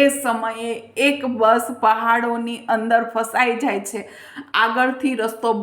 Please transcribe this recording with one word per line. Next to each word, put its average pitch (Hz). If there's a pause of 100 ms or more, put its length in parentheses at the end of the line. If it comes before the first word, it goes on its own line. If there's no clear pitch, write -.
એ - (100)
સમયે 226 (240)
એક 277 (100)
બસ 226 (100)
પહાડોની 233 (100)
અંદર 226 (140)
ફસાઈ 233
જાય 202
છે, 202 (520)
આગળથી 254
રસ્તો 220